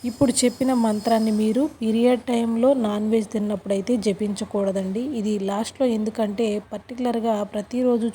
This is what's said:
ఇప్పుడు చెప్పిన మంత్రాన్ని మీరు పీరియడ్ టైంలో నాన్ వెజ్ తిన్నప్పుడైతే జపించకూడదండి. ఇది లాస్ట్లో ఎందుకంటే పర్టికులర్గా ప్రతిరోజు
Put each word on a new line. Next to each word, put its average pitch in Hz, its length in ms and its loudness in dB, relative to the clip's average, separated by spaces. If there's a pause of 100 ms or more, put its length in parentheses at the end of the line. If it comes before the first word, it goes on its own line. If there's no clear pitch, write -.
ఇప్పుడు 240 260 2
చెప్పిన 247 420 2
మంత్రాన్ని 220 580 2
మీరు 220 380 2 (120)
పీరియడ్ 233 400 2
టైంలో 233 520 2
నాన్ 214 380 0
వెజ్ 220 220 0
తిన్నప్పుడైతే 202 640 -2
జపించకూడదండి. 196 1000 -2 (200)
ఇది 208 200 -2
లాస్ట్లో 202 480 -2
ఎందుకంటే 214 600 -2 (240)
పర్టికులర్గా 226 720 -2
ప్రతిరోజు 233 720 0